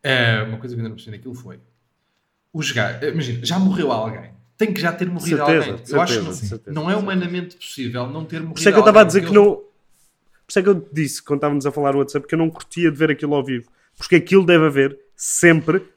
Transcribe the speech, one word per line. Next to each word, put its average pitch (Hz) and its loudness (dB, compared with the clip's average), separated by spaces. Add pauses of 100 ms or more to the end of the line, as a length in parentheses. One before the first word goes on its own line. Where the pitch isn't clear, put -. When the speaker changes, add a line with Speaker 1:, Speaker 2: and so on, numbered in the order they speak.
Speaker 1:
é, 117 0
uma 110 -10
coisa 120 -12
que 117 -6
eu 117 -6
ainda 113 -8
não 110 -14
percebi 107 -18
naquilo 123 -16
foi: 92 -20 (920)
os 156 -6
ga-, 117 -4
imagina, 143 -6
já 175 -2
morreu 185 0
alguém, 110 -6 (260)
tem 214 0
que - -4
já 170 0
ter 180 -4
morrido 170 -2
Speaker 2:
Certeza, 147 2
Speaker 1:
alguém. 120 -12
Eu 147 2
acho 180 0
que 113 0
Speaker 2:
certeza, 98 -4
Speaker 1:
não, 90 -8
Speaker 2:
certeza, 113 -10
Speaker 1:
não 151 -6
é 151 -8
Speaker 2:
certeza. 196 -2
Speaker 1:
humanamente 180 -4
possível 123 -8
não 156 -10
ter 160 -12
morrido 160 -10
Speaker 2:
Por - -10
isso 208 6
é - 6
que 202 4
eu 214 6
estava 214 8
a - 8
dizer 180 4
Speaker 1:
alguém, 175 -2
Speaker 2:
que 208 8
Speaker 1:
porque 202 8
Speaker 2:
não, - 0
por - -20
isso - 0
é 190 0
que 190 4
eu 185 0
disse, 147 -4
quando 147 -4
estávamos 147 -2
a 139 -2
falar 143 -2
o 143 2
WhatsApp, 143 -4
que - -4
eu 160 0
não 165 0
curtia 170 -4
de 139 -10
ver 156 2
aquilo 147 -2
ao 143 0
vivo, 127 -8 (260)
porque - 0
aquilo 180 4
deve 165 6
haver 139 0 (180)
sempre 165 2 (140)